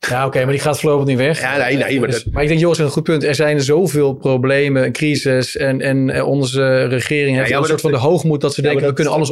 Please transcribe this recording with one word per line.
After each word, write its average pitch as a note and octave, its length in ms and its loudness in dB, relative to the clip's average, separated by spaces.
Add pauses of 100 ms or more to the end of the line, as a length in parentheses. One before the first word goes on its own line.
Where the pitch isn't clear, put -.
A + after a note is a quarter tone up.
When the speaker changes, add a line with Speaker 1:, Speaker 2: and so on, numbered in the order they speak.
Speaker 1:
ja, C3 180 -2
oké, C3 160 -2
maar C3+ 100 -2
die C#3 80 -2
gaat C#3+ 200 -2
voorlopig C#3+ 260 2
niet C3+ 100 0
weg. C#3+ 240 0
Speaker 2:
Ja, B2+ 160 -2
nee, C3+ 200 0
nee, B2+ 220 0
maar A#2 100 0
Speaker 1:
Dus A#2 160 -4
Speaker 2:
dat - 80 -6
Speaker 1:
maar C#3+ 100 -2
ik D3+ 60 0
denk, D#3+ 120 2
Joris, E3 180 2
een D3+ 120 0
goed D#3 120 -4
punt. D#3 220 0
Er D3 100 0
zijn D3+ 260 0
zoveel C#3+ 540 2
problemen, C3+ 680 0
een B2+ 80 -2
crisis C3+ 640 -2
en, C3+ 240 -2
en, C3+ 300 0
eh, C3+ 160 -2
onze C3 580 0
regering C3 520 0
heeft C3 120 0
Speaker 2:
Ja, B2 60 0
ja, - 0 -
Speaker 1:
een C#3 40 0
Speaker 2:
maar D3+ 100 2
Speaker 1:
soort D3+ 140 0
Speaker 2:
dat D#3 80 2
Speaker 1:
van C3 100 0
de B2+ 60 0
hoogmoed D#3+ 340 2
dat C#3+ 140 -2
ze - 80 -4
Speaker 2:
Ja, C#3+ 60 2
Speaker 1:
denken, C#3 140 0
Speaker 2:
maar C#3+ 80 2
Speaker 1:
"We C3 60 -2
Speaker 2:
dat D3+ 100 2
Speaker 1:
kunnen C#3 60 -2
alles D3+ 200 0